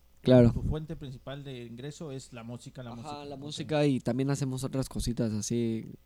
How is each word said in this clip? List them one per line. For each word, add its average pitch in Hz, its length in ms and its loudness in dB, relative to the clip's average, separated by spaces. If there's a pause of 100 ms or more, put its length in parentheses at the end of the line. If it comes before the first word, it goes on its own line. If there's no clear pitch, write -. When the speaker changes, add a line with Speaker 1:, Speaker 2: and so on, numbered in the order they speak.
(220)
Speaker 1:
Claro. 123 320 8
Speaker 2:
Tu - 80 -4
fuente 156 340 -4
principal 139 480 -12
de 127 220 -12
ingreso 135 480 -12
es 131 180 -12
la 117 120 -14
música, 123 400 -12
la 117 80 -12
Speaker 1:
Ajá, 117 100 -14
Speaker 2:
música. 147 240 -10
Speaker 1:
la 143 100 -10
Speaker 2:
Ok. 131 60 -14
Speaker 1:
música 151 440 0
y 135 140 4
también 131 300 0
hacemos 131 340 0
otras 135 240 -2
cositas, 113 460 0
así 113 580 -2 (140)